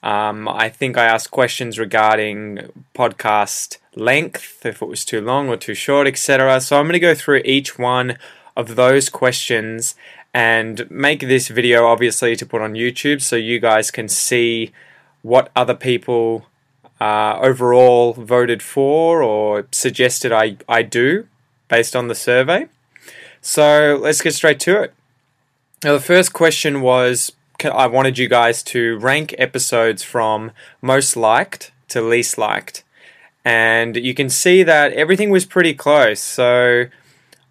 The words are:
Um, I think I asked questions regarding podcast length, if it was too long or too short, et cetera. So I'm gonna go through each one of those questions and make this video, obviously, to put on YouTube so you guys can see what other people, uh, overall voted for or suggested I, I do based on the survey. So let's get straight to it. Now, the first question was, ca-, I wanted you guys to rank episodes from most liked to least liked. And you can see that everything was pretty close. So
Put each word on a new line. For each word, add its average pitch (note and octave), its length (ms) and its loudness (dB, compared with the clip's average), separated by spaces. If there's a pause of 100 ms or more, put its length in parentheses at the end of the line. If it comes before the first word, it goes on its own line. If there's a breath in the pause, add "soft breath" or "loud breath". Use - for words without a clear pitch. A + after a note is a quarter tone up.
Um, G#2+ 440 -4
I A2 220 -2
think B2+ 260 -6
I A#2+ 100 2
asked A2+ 260 0
questions A#2+ 480 -4
regarding G#2+ 880 -2 (240)
podcast G#2+ 840 -2 (160)
length, A#2+ 680 -4
if A2+ 160 -8
it G#2+ 60 -10
was - 160 -10
too - 160 -6
long C3 300 -4
or A#2 80 -4
too G#2+ 160 -12
short, C#3+ 340 0
et C3 100 -4
cetera. C3 440 2
So C#3+ 180 2
I'm D3 60 0
gonna E3+ 140 0
go E3 140 4
through C#3+ 300 0
each C3+ 340 -2
one B2 400 -2 (380 loud breath)
of A2+ 220 -6
those C3 320 4
questions A#2 840 -4 (380 loud breath)
and A2+ 560 0
make C#3+ 300 -2
this C3 300 0
video, A#2 360 2
obviously, A#2 520 0
to - 80 -12
put A2+ 160 -6
on G#2+ 140 -8
YouTube B2 460 -4
so - 140 -4
you A#2 240 -2
guys A2 320 2
can A2 160 -10
see A#2 640 -2 (500 soft breath)
what B2 320 2
other B2 220 0
people, A#2 680 -2 (560)
uh, G#2+ 400 0
overall B2 720 4
voted A#2 500 -2
for D#3+ 580 0
or G#2+ 500 -2
suggested B2 600 -2
I, A2 240 2 (140)
I A#2 120 2
do C3 460 -2 (400)
based A#2 260 0
on A#2+ 140 -4
the A2+ 80 -6
survey. C3+ 520 0 (760 loud breath)
So D3 600 4
let's D3+ 200 -2
get D#3+ 120 -2
straight D3 280 0
to G3 200 0
it. - 120 -8 (880)
Now, D3 80 2
the D3 80 4
first F3 320 2
question D#3 480 0
was, B2+ 540 0 (240)
ca-, D3+ 140 -4
I C3 160 2
wanted C3 300 2
you B2 120 -2
guys A#2+ 340 2
to A#2 360 -4
rank C#3 380 -2
episodes A#2 680 -2
from A2 480 -4 (300 loud breath)
most C3 360 0
liked A#2 560 0 (160)
to B2 120 -4
least A#2 360 0
liked. G#2 460 -6 (640 soft breath)
And A2+ 500 2
you A#2+ 180 -2
can C3+ 160 -2
see F3+ 340 4
that D3+ 300 4
everything F#3 360 0
was F#3 160 2
pretty E3+ 280 0
close. C#3 460 2
So B2 680 0 (640 soft breath)